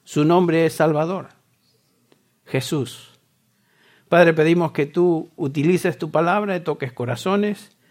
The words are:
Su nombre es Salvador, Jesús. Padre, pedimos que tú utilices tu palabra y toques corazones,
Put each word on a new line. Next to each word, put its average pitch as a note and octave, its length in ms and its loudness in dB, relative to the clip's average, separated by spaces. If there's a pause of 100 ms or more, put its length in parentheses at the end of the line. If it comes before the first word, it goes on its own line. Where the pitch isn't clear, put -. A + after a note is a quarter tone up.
Su - 200 -2
nombre E3 420 2
es D#3 80 -2
Salvador, D#3+ 540 -2 (1160)
Jesús. - 760 -6 (880)
Padre, E3+ 260 6
pedimos E3 380 2
que D3 120 -2
tú E3 520 0
utilices D#3+ 600 0
tu D#3 140 -10
palabra F3+ 460 0
y F3+ 40 -4
toques D3 320 -8
corazones, F#3+ 840 -4 (140)